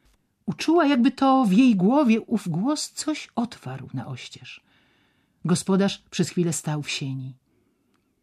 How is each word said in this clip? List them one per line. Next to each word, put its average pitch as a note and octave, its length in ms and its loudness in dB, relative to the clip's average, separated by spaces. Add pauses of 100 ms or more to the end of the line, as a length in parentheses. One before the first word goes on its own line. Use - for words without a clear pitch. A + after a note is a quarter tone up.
(460)
Uczuła, D#4 400 2
jakby C4+ 260 4
to C4+ 340 4
w F#3 80 2
jej A#3+ 220 6
głowie A3+ 460 4
ów - 280 -4
głos A3+ 420 -4
coś - 440 -8
otwarł C3+ 580 -8
na C3 140 -8
oścież. - 560 -16 (840)
Gospodarz F#3+ 640 0
przez - 200 -2
chwilę E3+ 240 -2
stał D3+ 280 -4
w - 80 -10
sieni. C3 460 -8 (880)